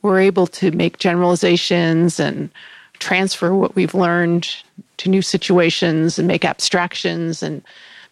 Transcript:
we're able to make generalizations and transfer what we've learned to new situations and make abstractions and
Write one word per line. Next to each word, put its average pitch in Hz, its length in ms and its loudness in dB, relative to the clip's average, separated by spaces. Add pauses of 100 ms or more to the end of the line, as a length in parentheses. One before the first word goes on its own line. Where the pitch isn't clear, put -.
we're 190 180 2
able 190 280 4
to 185 240 -2
make 170 260 -2
generalizations 175 1200 2
and 147 300 -4 (480)
transfer 185 560 -2
what - 200 0
we've 180 200 -2
learned 170 540 0 (500)
to - 120 -6
new 190 120 2
situations 170 960 0
and 170 100 0
make 170 160 -2
abstractions 170 1000 -4
and 151 200 -8 (500)